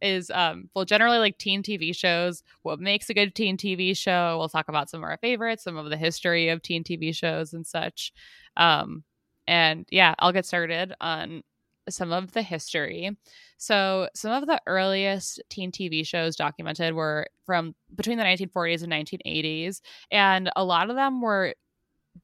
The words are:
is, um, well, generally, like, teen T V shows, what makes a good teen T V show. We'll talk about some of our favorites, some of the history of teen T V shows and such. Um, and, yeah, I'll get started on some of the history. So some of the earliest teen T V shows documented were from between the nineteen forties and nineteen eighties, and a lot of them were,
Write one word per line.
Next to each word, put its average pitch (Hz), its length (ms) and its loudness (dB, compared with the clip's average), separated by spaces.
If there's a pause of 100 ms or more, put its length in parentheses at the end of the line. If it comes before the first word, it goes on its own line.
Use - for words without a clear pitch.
is, 190 300 0
um, 175 440 0
well, 190 100 0
generally, 233 320 6
like, 208 200 4
teen 196 260 -2
T 214 140 -4
V 160 160 -2
shows, 175 500 0 (200)
what 160 160 -4
makes 202 300 -2
a 226 40 -2
good 202 220 2
teen 190 220 0
T 190 180 -2
V 185 180 0
show. 175 440 2
We'll 160 120 -2
talk 160 200 -2
about 147 200 -2
some 160 120 -10
of - 80 -10
our 151 80 -6
favorites, 226 460 -2
some 170 140 -6
of 151 120 -8
the 156 80 -2
history 165 520 2
of 165 120 0
teen 165 220 -4
T 175 140 -6
V 160 160 -2
shows 160 400 -4
and 165 140 -10
such. - 460 -6 (440)
Um, 160 460 2 (440)
and, 165 440 4
yeah, 175 280 8
I'll 180 140 6
get 185 120 2
started 175 560 -2
on 160 420 -6 (460)
some 175 220 -4
of 185 220 -2
the 226 80 0
history. 175 760 -6 (420)
So 190 580 2
some 214 160 -4
of 277 160 -2
the 320 200 2
earliest 190 800 0
teen 180 220 -8
T 185 180 -6
V 156 140 -2
shows 165 340 -2
documented 160 560 -4
were 156 340 -2 (180)
from 165 300 0 (200)
between 226 220 -2
the 220 60 0
nineteen 185 260 2
forties 170 340 -2
and 170 60 -8
nineteen 151 360 -4
eighties, 160 560 -4 (300)
and 190 440 6
a 190 80 2
lot 180 260 2
of 247 60 -4
them 262 260 0
were, 196 320 0 (720)